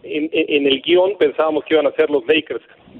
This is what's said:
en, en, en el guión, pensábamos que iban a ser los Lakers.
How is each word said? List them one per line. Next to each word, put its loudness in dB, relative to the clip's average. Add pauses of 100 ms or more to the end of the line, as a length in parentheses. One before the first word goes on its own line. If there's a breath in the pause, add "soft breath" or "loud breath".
en, -6
en, 0
en 0
el 0
guión, 2
pensábamos 0
que -2
iban 2
a 0
ser 0
los -2
Lakers. -2 (360)